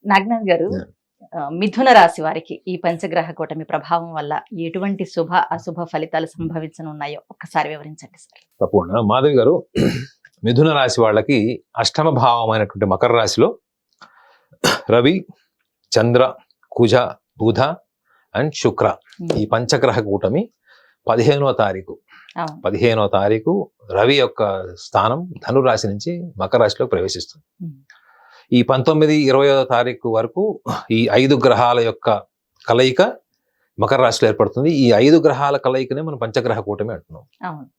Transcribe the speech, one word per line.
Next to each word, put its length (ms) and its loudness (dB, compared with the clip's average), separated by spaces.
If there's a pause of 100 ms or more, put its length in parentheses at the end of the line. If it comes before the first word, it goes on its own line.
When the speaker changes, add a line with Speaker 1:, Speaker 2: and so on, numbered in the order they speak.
Speaker 1:
నాగనాథ్ 440 0
గారు, 240 0
Speaker 2:
యా. 640 -16
Speaker 1:
ఆ, 80 -8
మిథున 440 0
రాశి 300 6
వారికి 460 -8
ఈ 80 -6
పంచగ్రహ 540 -4
కూటమి 340 -10
ప్రభావం 500 -6
వల్ల 260 -6 (180)
ఎటువంటి 460 -6
శుభ, 280 -6
అశుభ 500 -4
ఫలితాలు 440 -6
సంభవించనున్నాయో 960 -10 (100)
ఒక్కసారి 380 -6
వివరించండి 500 -16
సార్. 260 -20 (160)
Speaker 2:
తప్పకుండా. 400 0
మాధవి 360 2
గారు, 280 2 (100)
<clears throat> 440 -4 (260)
మిథున 280 4
రాశి 280 0
వాళ్ళకి 640 0 (120)
అష్టమ 340 0
భావమైనటువంటి 760 0
మకర 260 2
రాశిలో 460 2 (1300)
రవి, 360 2 (720)
చంద్ర, 320 4 (380)
కుజ, 240 2 (440)
బుధ 220 0 (800)
and 140 -2
శుక్ర, 400 -2 (280)
Speaker 1:
Hmm. 140 -4
Speaker 2:
ఈ 100 -2
పంచగ్రహ 540 0
కూటమి 480 -4 (600)
పదిహేనవ 440 2
తారీఖు, 460 -4 (380)
Speaker 1:
అవును. 280 -10
Speaker 2:
పదిహేనవ 420 0
తారీఖు 640 -2 (220)
రవి 260 2
యొక్క 480 -2 (100)
స్థానం 580 -4 (140)
ధను 120 2
రాశి 260 0
నుంచి 520 -8
మకర 220 -2
రాశిలోకి 300 0
ప్రవేశిస్తుంది. 760 -8
Speaker 1:
Hmm. 200 -18 (680)
Speaker 2:
ఈ 100 4
పంతొమ్మిది, 540 2
ఇరవైవ 480 4
తారీఖు 440 -2
వరకు 520 -4 (300)
ఈ 220 2
ఐదు 320 4
గ్రహాల 360 4
యొక్క 420 -2 (460)
కలయిక 460 4 (640)
మకర 220 0
రాశిలో 280 2
ఏర్పడుతుంది. 420 0
ఈ 220 4
ఐదు 240 6
గ్రహాల 400 2
కలయికనే 440 -4
మనం 180 -10
పంచగ్రహ 420 -4
కూటమి 320 -8
అంటున్నాం. 600 -16
Speaker 1:
అవును. 260 -18